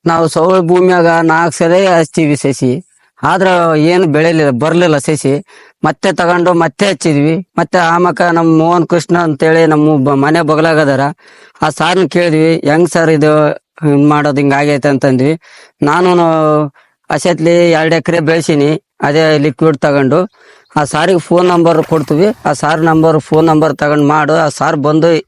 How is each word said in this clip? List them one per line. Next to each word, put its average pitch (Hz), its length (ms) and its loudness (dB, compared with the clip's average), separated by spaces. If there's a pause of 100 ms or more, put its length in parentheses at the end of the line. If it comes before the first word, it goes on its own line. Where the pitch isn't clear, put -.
ನಾವು 165 220 0
ಸೌಳು 180 340 0
ಭೂಮಿಯಾಗ 180 440 2
ನಾಲ್ಕು 165 520 0
ಸಲ 170 140 0 (260)
ಹಚ್ತೀವಿ 151 380 -2
ಸಸಿ, 135 480 -4 (380)
ಆದ್ರ 180 260 0 (280)
ಏನು 175 300 2
ಬೆಳೆಯಲಿಲ್ಲ, 156 440 0
ಬರ್ಲಿಲ್ಲ 156 480 0
ಸಸಿ. 143 440 -4 (420)
ಮತ್ತೆ 170 280 -2
ತಗೊಂಡು 175 400 0
ಮತ್ತೆ 170 340 -2
ಹಚ್ಚಿದ್ವಿ. 160 640 -2 (100)
ಮತ್ತೆ 170 200 -2
ಆಮಕ 170 420 0
ನಮ್ 165 380 2
ಮೋಹನ್ 165 280 0
ಕೃಷ್ಣ 170 320 -2
ಅಂತೇಳಿ 160 480 0
ನಮ್ಮ 151 380 2
ಬ-, 139 100 0
ಮನೆ 147 260 0
ಬಗಲಾಗದಾರ, 151 600 0 (600)
ಆ 156 60 -2
ಸಾರ್ನ 170 380 -2
ಕೇಳಿದ್ವಿ, 160 640 0
"ಹೆಂಗ್ 165 180 2
ಸರ್ 165 220 0
ಇದು 151 380 2 (400)
ಹಿಂಗ್ 143 200 2
ಮಾಡೋದು, 147 320 0
ಹಿಂಗ್ 139 140 0
ಆಗೈತೆ?" 143 340 -2
ಅಂತಂದ್ವಿ. 139 500 0 (440)
ನಾನು 175 400 2 (880)
ಅಸೆತ್ಲಿ 170 600 0
ಎರಡ್ 160 240 0
ಎಕರೆ 165 260 -2
ಬೆಳ್ಸೀನಿ, 156 640 0 (200)
ಅದೇ 151 360 0
ಲಿಕ್ವಿಡ್ 151 400 0
ತಗೊಂಡು. 143 500 0 (480)
ಆ 151 80 0
ಸಾರಿಗೆ 165 340 0
ಫೋನ್ 175 300 0
ನಂಬರ್ 170 380 2
ಕೊಡ್ತೀವಿ, 156 400 0 (180)
ಆ 147 80 -2
ಸಾರ್ 156 280 -2
ನಂಬರ್, 160 400 2
ಫೋನ್ 160 260 0
ನಂಬರ್ 156 300 0
ತಗೊಂಡ್ 147 300 0
ಮಾಡು, 151 260 0
ಆ 160 160 0
ಸಾರ್ 151 280 -4
ಬಂದು 156 520 0